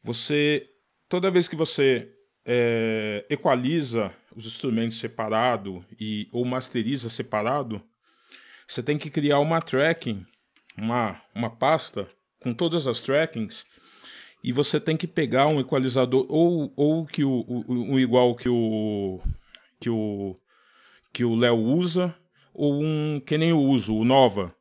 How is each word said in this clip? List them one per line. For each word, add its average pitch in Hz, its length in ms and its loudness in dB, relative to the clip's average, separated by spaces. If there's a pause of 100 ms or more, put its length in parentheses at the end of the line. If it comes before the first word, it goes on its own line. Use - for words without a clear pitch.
Você, 147 680 0 (400)
toda 185 200 0
vez 180 200 2
que - 80 -6
você, 135 520 2 (360)
é, 113 840 0
equaliza 131 800 0 (260)
os 110 120 -14
instrumentos 113 500 -4
separado 110 840 -2 (200)
e, 107 320 -6
ou 120 120 -2
masteriza 123 640 -4
separado, 113 720 -4 (880)
você - 140 -2
tem 151 160 -2
que 147 120 -6
criar 143 300 2
uma 160 220 2
tracking, 131 640 -2 (500)
uma, 110 400 -2 (200)
uma 113 160 -4
pasta 131 560 -2 (340)
com 156 100 -4
todas 156 360 -2
as 117 140 -2
trackings, 135 640 -2 (760)
e 127 80 -4
você 139 280 2
tem 160 180 -2
que 175 100 -6
pegar 139 400 2
um 156 120 2
equalizador 131 680 2
ou, 160 480 2
ou 156 300 2
que 147 180 -2
o, 131 240 0
o, 120 220 -6
um 127 300 0
igual 123 360 6
que 123 140 -2
o, 107 720 0 (580)
que - 100 -4
o, 104 460 -4 (760)
que 120 100 -2
o 117 120 2
Léo 120 240 4
usa, 170 540 0 (400)
ou 147 280 0
um 151 440 -2
que 151 120 -2
nem 160 140 4
eu 160 100 4
uso, 120 340 2
o 107 80 0
Nova. 113 580 4